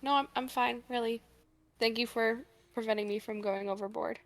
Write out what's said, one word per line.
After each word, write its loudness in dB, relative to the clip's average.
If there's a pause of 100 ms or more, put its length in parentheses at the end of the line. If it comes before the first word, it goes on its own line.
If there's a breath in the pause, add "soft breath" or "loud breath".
No, 2
I'm, 4
I'm 0
fine, 0
really. 0 (580)
Thank 2
you 0
for 2 (280)
preventing 0
me -2
from -6
going -2
overboard. -4